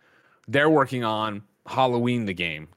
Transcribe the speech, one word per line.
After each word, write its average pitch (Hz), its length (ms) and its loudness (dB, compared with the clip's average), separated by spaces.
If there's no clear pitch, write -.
They're 143 240 2
working 131 320 2
on 107 400 -4
Halloween 123 580 0
the 98 80 -2
game. 80 440 -6